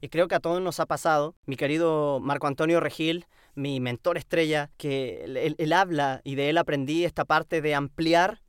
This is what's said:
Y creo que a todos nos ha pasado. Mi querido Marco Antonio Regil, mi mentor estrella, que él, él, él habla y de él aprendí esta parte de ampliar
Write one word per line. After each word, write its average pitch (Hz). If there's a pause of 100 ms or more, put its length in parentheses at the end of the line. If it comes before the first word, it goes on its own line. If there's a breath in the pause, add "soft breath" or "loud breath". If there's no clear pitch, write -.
Y 135
creo 175
que 185
a 165
todos 175
nos 175
ha 156
pasado. 156 (100)
Mi 135
querido 151
Marco 143
Antonio 160
Regil, 160 (280 soft breath)
mi 139
mentor 127
estrella, 151
que 131
él, 131
él, 156
él 156
habla 156
y 139
de 139
él 160
aprendí 156
esta 160
parte 160
de 147
ampliar 165